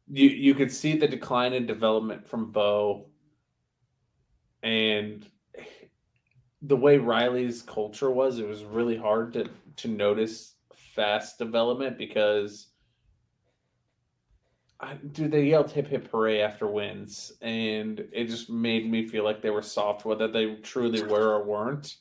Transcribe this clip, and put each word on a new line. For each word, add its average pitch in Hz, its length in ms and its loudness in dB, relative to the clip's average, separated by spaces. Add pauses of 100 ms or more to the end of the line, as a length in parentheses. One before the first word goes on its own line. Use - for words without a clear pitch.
(120)
you, 139 180 8
you 135 260 4
could 135 160 0
see 156 260 0
the 151 100 4
decline 123 460 -2
in 123 140 -2
development 110 600 0
from 110 240 -6
Bo, 104 580 0 (1500)
and 107 640 -2 (1400)
the 143 120 4
way 143 200 8
Riley's 120 640 0
culture 107 480 -4
was, 127 300 2
it 107 80 -6
was 104 160 -10
really 113 320 -2
hard 113 380 0
to, 110 160 -4 (280)
to - 120 -10
notice 107 640 -2 (180)
fast - 640 -4
development 117 600 0
because 104 680 0 (2000)
I, - 160 -12
dude, 147 360 -4
they 151 140 4
yelled 147 260 4
"Hip, 143 160 -2
hip, 135 220 -4
hooray" 110 320 2
after 104 260 -2
wins, 101 760 -6
and 110 580 -4 (120)
it 117 140 -4
just 117 240 -8
made 113 400 0
me 113 180 0
feel 110 160 -2
like 107 180 0
they 110 80 0
were 104 120 0
soft, 104 440 -2
whether 110 220 0
they 110 280 0
truly 113 460 -2
were 107 320 4
or 104 100 0
weren't. 110 580 -4